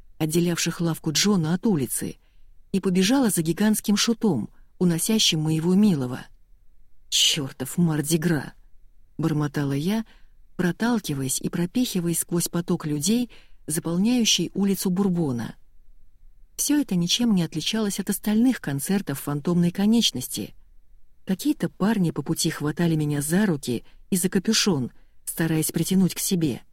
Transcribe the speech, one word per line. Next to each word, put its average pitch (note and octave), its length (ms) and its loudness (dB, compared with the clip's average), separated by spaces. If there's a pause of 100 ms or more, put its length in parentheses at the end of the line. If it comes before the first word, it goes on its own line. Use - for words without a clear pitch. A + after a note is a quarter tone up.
(200)
отделявших E3+ 640 0
лавку D#3+ 300 -2
Джона F3 420 2
от F#3 120 -2
улицы, D#3 500 -2 (560)
и G3 80 0
побежала G3 500 2
за F3 120 0
гигантским G3+ 560 2
шутом, G#3 520 0 (300)
уносящим E3+ 600 2
моего D#3 320 0
милого. D#3 480 2 (880)
"Чертов - 680 -2
Марди D#3 400 2
Гра!" D#3 360 -2 (640)
бормотала D3 560 0
я, G3 320 -2 (520)
проталкиваясь F3 840 -2
и - 80 -4
пропихиваясь F3 680 -2
сквозь - 300 -2
поток E3+ 360 -2
людей, E3+ 460 0 (340)
заполняющий F3+ 880 0
улицу G3 360 0
Бурбона. E3+ 680 0 (1000)
Все C#4+ 240 2
это G3 140 -2
ничем G3 400 2
не E3+ 80 4
отличалось G3+ 560 -2
от F#3+ 100 -4
остальных G#3+ 500 2
концертов C#3+ 600 -2
"Фантомной E3+ 480 0
конечности". G3 880 0 (680)
Какие-то F#3+ 440 -2
парни F#3+ 400 0
по D3 140 -4
пути D#3+ 260 -2
хватали D#3 460 0
меня D3 260 -2
за F3 240 2
руки C#3 400 -2 (240)
и G3 80 2
за F3+ 100 0
капюшон, F#3 640 0 (320)
стараясь D#3+ 480 -2
притянуть F#3 440 2
к - 40 -8
себе. D#3+ 420 0 (120)